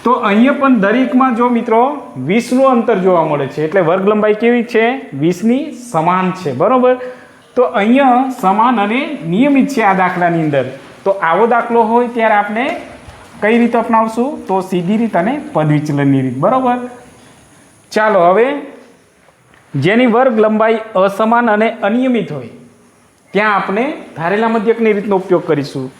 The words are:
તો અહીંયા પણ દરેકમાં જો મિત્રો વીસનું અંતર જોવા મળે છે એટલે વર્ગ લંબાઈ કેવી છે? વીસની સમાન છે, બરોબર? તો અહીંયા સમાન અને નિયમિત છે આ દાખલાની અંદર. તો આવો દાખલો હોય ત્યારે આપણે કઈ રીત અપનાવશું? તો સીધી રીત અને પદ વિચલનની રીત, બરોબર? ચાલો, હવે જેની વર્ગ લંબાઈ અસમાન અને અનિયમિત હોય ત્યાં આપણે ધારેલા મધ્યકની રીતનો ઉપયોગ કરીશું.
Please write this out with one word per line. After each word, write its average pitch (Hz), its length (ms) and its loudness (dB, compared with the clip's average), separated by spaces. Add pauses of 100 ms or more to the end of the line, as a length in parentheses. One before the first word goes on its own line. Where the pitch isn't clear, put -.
તો - 80 2 (160)
અહીંયા 254 320 2
પણ 269 220 4
દરેકમાં 254 560 2
જો 240 160 2
મિત્રો 220 240 0 (500)
વીસનું 240 420 2
અંતર 233 240 2 (100)
જોવા 180 260 4
મળે 143 240 -2
છે 151 100 -4
એટલે 170 240 0
વર્ગ 190 200 0
લંબાઈ 208 340 2
કેવી 233 220 2
છે? 226 200 0 (380)
વીસની 220 420 0 (260)
સમાન 180 400 0 (120)
છે, 139 180 -4
બરોબર? 247 340 2 (600)
તો 247 100 2 (140)
અહીંયા 254 500 2 (100)
સમાન 214 440 2
અને 220 160 -2 (320)
નિયમિત 262 420 2
છે 226 100 0
આ 196 100 4
દાખલાની 175 520 0
અંદર. 139 180 0 (400)
તો 196 60 2 (180)
આવો 175 180 2
દાખલો 233 440 2
હોય 240 260 2
ત્યારે 220 180 2
આપણે 208 300 -2 (760)
કઈ 233 160 4
રીત 240 240 2
અપનાવશું? 233 640 -2
તો 190 240 -2
સીધી 180 320 -2
રીત 214 140 -2
અને 190 180 0 (180)
પદ 156 160 0
વિચલનની 143 540 2
રીત, 131 160 -4
બરોબર? 247 400 0 (1120)
ચાલો, 208 280 2 (100)
હવે 214 160 4 (1300)
જેની 208 420 2
વર્ગ 247 220 2
લંબાઈ 220 420 2 (140)
અસમાન 220 540 0
અને 214 200 2 (140)
અનિયમિત 233 480 -2
હોય 139 220 -12 (800)
ત્યાં 208 240 0
આપણે 196 280 -2 (320)
ધારેલા 208 400 -2
મધ્યકની 226 360 0
રીતનો 202 240 -2
ઉપયોગ 180 300 0
કરીશું. 139 540 -4